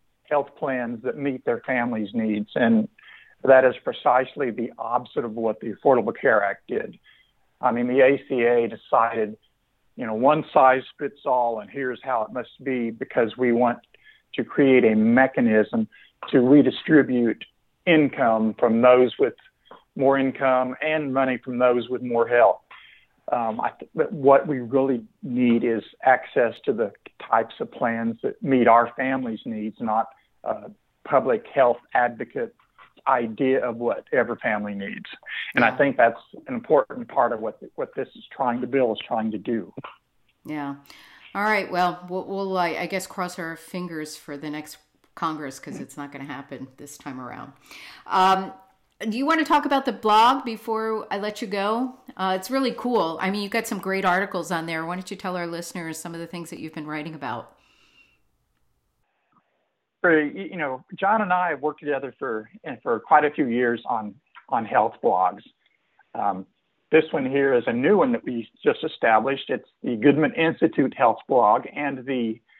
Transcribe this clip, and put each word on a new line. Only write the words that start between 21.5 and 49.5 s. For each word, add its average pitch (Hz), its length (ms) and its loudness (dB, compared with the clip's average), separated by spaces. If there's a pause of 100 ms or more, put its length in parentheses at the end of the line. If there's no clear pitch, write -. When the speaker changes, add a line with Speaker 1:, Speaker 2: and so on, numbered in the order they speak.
Speaker 1:
those 123 320 2
with 123 120 -6
more 117 240 0
health. 117 340 4 (720)
Um, 117 300 -4
I 123 180 -4
th-, - 160 -18
but - 180 -2
what 139 340 4
we 147 120 -2
really 127 440 0 (200)
need 120 420 2
is 113 180 0 (200)
access 123 520 2 (100)
to 139 80 0
the 107 200 -2 (380)
types 113 300 0
of 120 100 -8
plans 113 520 -4
that - 200 -6
meet 131 260 4
our 117 280 6
family's 131 500 -4
needs, 110 340 -8
not 110 280 -2 (340)
a 107 280 -8 (340)
public 123 500 0
health 123 240 4 (160)
advocate 117 600 -4 (520)
idea 131 580 0
of 117 120 -6
what 117 360 -4
every 120 240 0
family 104 380 -4
needs. 98 320 -10 (480)
And 127 80 2
Speaker 2:
Yeah. 110 100 4
Speaker 1:
I - 40 -10
think 139 200 0
that's 117 240 2 (260)
an 131 80 -10
important 123 540 0
part 123 240 0
of 113 80 -6
what, 107 200 -8 (160)
what 131 180 -8
this 135 200 -8
is - 100 -20 (100)
trying, 123 260 -4
the 123 60 -6
bill 123 260 0
is 107 140 -6
trying 110 240 -4
to 107 80 -8
do. 101 340 -6 (720)
Speaker 2:
Yeah. 143 320 -10 (580)
All 196 80 -4
right. 208 280 -2
Well, 180 380 -2
we'll, 185 160 -8
we'll, 190 320 -6
uh, 180 60 0
I 170 240 -4
guess, 185 200 -6
cross 180 320 -8
our 165 180 -10
fingers 165 600 -12
for 147 200 -14
the 151 120 -12
next 151 300 -12 (360)
Congress, 156 440 -8
'cause - 220 -14
it's - 160 -16
not 143 160 -12
gonna 139 120 -14
happen 139 520 -14
this 143 200 -20
time 131 240 -14
around. 123 320 -14 (540)
Um, 190 460 2 (480)
do 214 180 -4
you 269 80 -2
wanna 320 180 2
talk 294 220 2